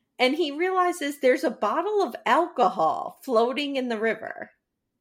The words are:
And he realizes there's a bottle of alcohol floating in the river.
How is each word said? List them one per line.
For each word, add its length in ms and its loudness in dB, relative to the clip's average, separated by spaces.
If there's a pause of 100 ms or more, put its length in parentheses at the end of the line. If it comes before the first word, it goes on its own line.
(180)
And 160 2
he 160 0
realizes 720 -2
there's 240 4
a 80 0
bottle 500 0
of 140 -2 (100)
alcohol 960 0
floating 540 0
in 120 -2
the 120 -4
river. 500 -4 (500)